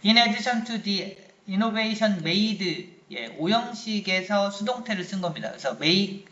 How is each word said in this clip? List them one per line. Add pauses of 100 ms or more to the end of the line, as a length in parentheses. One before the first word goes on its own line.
In
addition
to
the (320)
innovation
made,
예, (120)
오형식에서
수동태를
쓴
겁니다.
그래서
make,